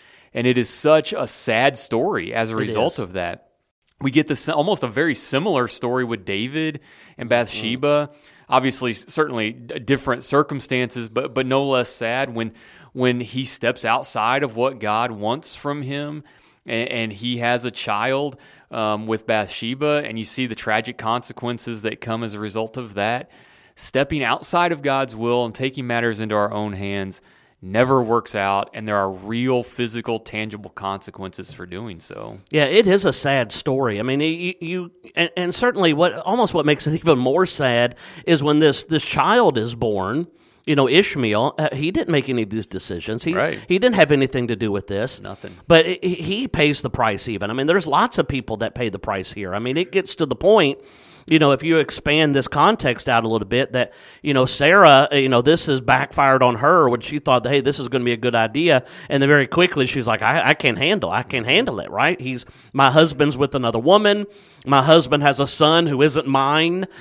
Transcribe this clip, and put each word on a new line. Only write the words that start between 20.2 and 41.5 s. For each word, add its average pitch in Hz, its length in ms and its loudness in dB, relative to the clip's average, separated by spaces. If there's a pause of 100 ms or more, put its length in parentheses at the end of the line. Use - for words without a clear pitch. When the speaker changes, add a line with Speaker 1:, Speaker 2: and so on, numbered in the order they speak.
Speaker 1:
see 127 220 -6
the 110 80 -6
tragic 113 420 -2
consequences 117 840 -6
that 110 180 -6
come 113 220 -6
as 104 120 -8
a 104 40 -10
result 110 380 -6
of 113 180 -12
that. 113 360 -4 (440)
Stepping 139 480 -2
outside 170 480 0
of 147 120 -6
God's 135 340 -2
will 120 280 0
and 113 100 -8
taking 135 340 -6
matters 117 320 -2
into 107 160 -4
our 104 160 0
own 104 220 -4
hands 98 460 -6 (400)
never 123 400 2
works 113 360 -2
out, 98 360 -2
and 110 140 -12
there 104 100 -2
are 98 140 0
real 117 540 -2
physical, 117 560 -6
tangible 104 500 -10
consequences 95 800 -10
for 95 140 -16
doing 90 320 -12
so. 55 400 -14 (120)
Speaker 2:
Yeah, 147 160 2
it 196 200 4
is 190 180 4
a 147 80 2
sad 135 380 -2
story. 131 480 -2
I 113 60 -4
mean, 135 160 -2
you, 170 400 -4
you 175 320 -8 (240)
and, 170 200 0
and 180 180 -2
certainly 196 380 2
what, 165 280 2
almost 214 340 0
what 151 120 0
makes 147 200 2
it 151 80 0
even 143 240 4
more 143 280 2
sad 123 500 0 (300)
is 151 180 4
when 151 160 4
this, 151 240 4
this 156 200 0
child 175 540 2
is 117 160 -4
born, 117 540 -2 (400)
you 151 80 2
know, 135 120 6
Ishmael, 127 680 2